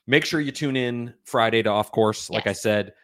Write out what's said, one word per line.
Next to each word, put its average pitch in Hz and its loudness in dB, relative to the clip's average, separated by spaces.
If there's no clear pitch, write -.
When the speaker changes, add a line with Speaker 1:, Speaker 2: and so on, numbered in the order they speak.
Speaker 1:
Make 147 2
sure 160 -2
you 139 -4
tune 135 -4
in 120 -4
Friday 113 2
to 107 0
Off 104 0
Course. 107 2
Like - -4
I 101 2
Speaker 2:
Yes. - -6
Speaker 1:
said, 104 0